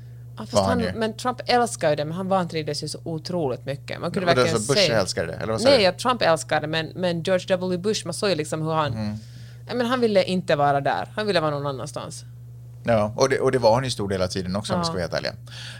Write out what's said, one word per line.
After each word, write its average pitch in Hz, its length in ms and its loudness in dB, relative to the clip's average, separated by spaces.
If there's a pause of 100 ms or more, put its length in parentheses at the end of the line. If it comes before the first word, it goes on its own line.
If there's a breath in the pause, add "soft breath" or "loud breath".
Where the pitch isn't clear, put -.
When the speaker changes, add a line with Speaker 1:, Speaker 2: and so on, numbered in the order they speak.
(380 loud breath)
Speaker 1:
Ja, - 0 -
fast - 160 -10
Speaker 2:
Var 208 80 4
han 196 80 2
Speaker 1:
han, 190 100 2
Speaker 2:
ju. - 160 0
Speaker 1:
men 220 220 -2
Trump 247 280 -4
älskar 233 440 2
ju 151 60 2
det, 147 100 -4
men 160 120 -6
han 190 100 -4
vantrivde 165 480 0
sig 151 140 -6
så - 140 -10
otroligt 156 600 -4
mycket. 139 360 -8
Man 151 100 -4
kunde 180 140 -2
Speaker 2:
Vadå, 127 160 6
Speaker 1:
verkligen 113 220 4
Speaker 2:
så 135 100 2
Bush 190 120 6
Speaker 1:
se 143 60 4
Speaker 2:
älskar 95 360 2
det, 80 60 -6
eller 107 180 -4
vad 110 100 0
sa 254 80 6
Speaker 1:
Nej, 269 100 8
Speaker 2:
du? 196 60 6
Speaker 1:
att 180 140 2
Trump 247 220 0
älskar 156 400 2
det, 151 60 -6
men, 156 280 -4
men 175 280 -2
George 185 240 2
W 185 340 0
Bush, 208 240 -2
man 170 80 -6
såg 208 160 0
ju 175 60 4
liksom 156 260 -4
hur 160 120 -2
han, 147 200 0
Speaker 2:
Mm. 107 240 -4 (500 loud breath)
Speaker 1:
ja, 208 80 -8
men 247 100 2
han 254 160 2
ville 214 220 4
inte 180 320 2
vara 143 260 4
där. 104 340 -2
Han 214 120 -2
ville 180 120 2
vara 156 120 0
någon 143 160 -4
annanstans. 123 580 -8 (600)
Speaker 2:
Ja, 110 320 2
och 135 120 4
det, 131 100 2
och 131 120 2
det 131 80 0
var 139 160 6
han 131 100 0
i 123 60 -4
stor 101 180 -4
del 95 120 0
av 92 60 2
tiden 92 280 -4
också, 107 180 -4
om 90 60 0
vi - 20 0
Speaker 1:
Ja. - 40 -2
Speaker 2:
ska 165 80 -2
vara 92 80 -2
helt 80 120 -4
ärliga. 67 200 -2 (460 loud breath)